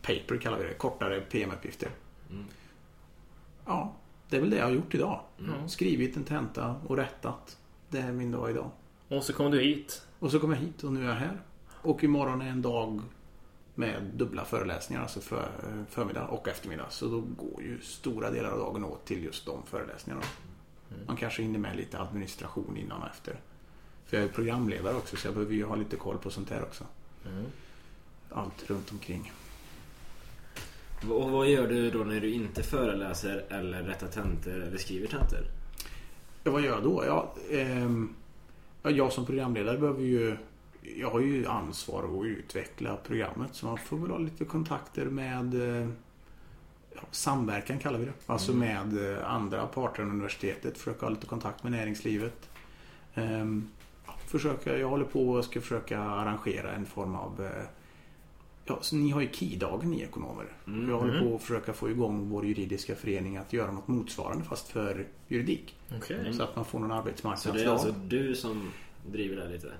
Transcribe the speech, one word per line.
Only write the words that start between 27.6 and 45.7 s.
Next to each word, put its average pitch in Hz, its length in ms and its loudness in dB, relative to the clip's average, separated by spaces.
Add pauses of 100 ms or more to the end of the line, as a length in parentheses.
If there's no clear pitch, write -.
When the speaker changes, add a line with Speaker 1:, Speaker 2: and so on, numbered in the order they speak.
Speaker 1:
Allt - 400 -6
runt 98 220 -2
omkring. 90 400 -6 (1800)
Speaker 2:
Och 131 220 4
vad 135 160 8
gör 131 200 8
du 117 240 6
då 113 80 2
när 107 220 2
du 107 100 2
inte 110 320 0
föreläser 98 840 0
eller 92 340 -2
rättar 92 240 -4
tentor 90 440 0 (100)
eller 90 160 -4
skriver 95 300 -2
tentor? - 320 6 (1040)
Speaker 1:
Ja, 151 80 4
vad 147 100 4
gör 131 140 4
jag 104 80 2
då? 95 220 4
Ja, 147 300 2 (160)
ehm, 123 640 2 (680)
ja, 143 60 4
jag 135 240 6
som 123 120 0
programledare 123 520 2
behöver 143 260 4
ju... 117 340 4 (440)
Jag 117 300 -4
har 117 80 4
ju 135 280 4
ansvar 92 720 -2
att 104 60 0
utveckla 104 720 -4
programmet, 113 580 -2
så - 100 -8
man 117 120 -2
får - 200 -4
väl 175 140 0
ha - 60 0
lite 160 280 0
kontakter 147 600 -2
med, 127 480 0 (280)